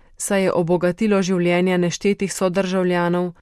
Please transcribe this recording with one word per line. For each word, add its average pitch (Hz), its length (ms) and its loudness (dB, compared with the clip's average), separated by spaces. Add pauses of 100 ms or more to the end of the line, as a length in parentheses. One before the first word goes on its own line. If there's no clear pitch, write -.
(160)
saj 196 260 -2
je 185 100 2
obogatilo 180 680 0
življenja 180 560 0
neštetih 190 540 -2
sodržavljanov, 180 1080 0